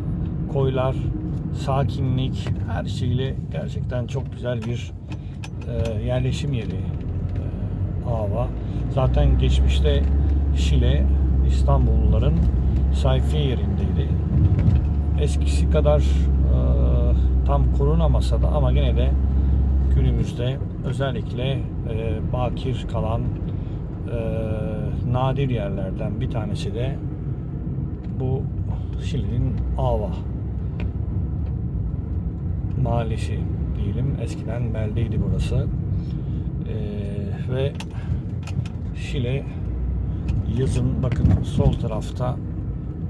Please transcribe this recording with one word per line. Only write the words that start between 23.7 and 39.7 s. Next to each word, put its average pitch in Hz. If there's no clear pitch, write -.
nadir 131
yerlerden 104
bir 127
tanesi 104
de 127
bu 131
Şili'nin 127
Ava 117
mahallesi 117
diyelim. -
Eskiden 113
beldeydi 107
burası. -
E, -
ve 139
Şile 131